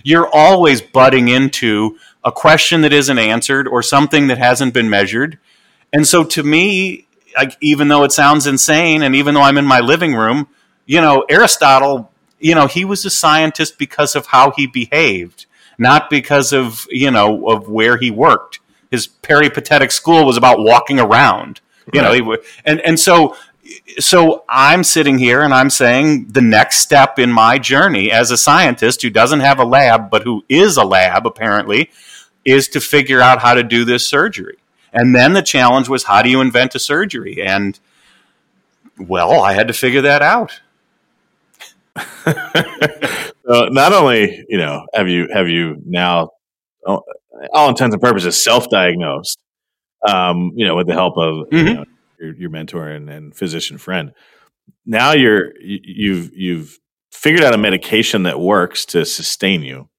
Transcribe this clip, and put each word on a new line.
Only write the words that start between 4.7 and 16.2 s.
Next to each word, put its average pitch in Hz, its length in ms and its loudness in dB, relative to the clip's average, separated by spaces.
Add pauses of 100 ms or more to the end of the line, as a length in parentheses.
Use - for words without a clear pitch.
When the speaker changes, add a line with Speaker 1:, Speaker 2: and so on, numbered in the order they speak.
Speaker 1:
been 117 160 0
measured. 107 480 -2 (540)
And 147 160 0
so 170 160 2
to 160 200 -6
me, 185 640 -2 (280)
like, 131 240 -4
even 147 300 0
though 147 160 4
it 139 80 -2
sounds 147 340 2
insane, 156 560 0
and 135 140 0
even 143 160 0
though 143 80 2
I'm 139 160 4
in 143 80 0
my 131 160 4
living 151 340 0
room, 117 320 -2 (380)
you 156 160 0
know, 139 280 2
Aristotle, 139 840 2 (280)
you 160 160 0
know, 147 120 4
he 180 180 -6
was 196 180 -6
a 196 60 -8
scientist 156 680 -2
because 147 380 -4
of 135 120 -6
how 135 240 4
he 139 160 -4
behaved, 120 800 -4 (320)
not 135 320 2
because 139 440 0